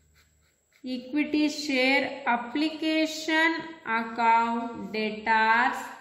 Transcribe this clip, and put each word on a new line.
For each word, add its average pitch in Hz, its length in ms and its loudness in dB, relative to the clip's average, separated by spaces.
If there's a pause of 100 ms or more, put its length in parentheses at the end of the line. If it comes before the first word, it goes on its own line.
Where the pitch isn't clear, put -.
(840)
equity 285 640 0
share 262 760 0
application 311 1300 0 (320)
account 233 1040 0
debtors 220 840 2 (220)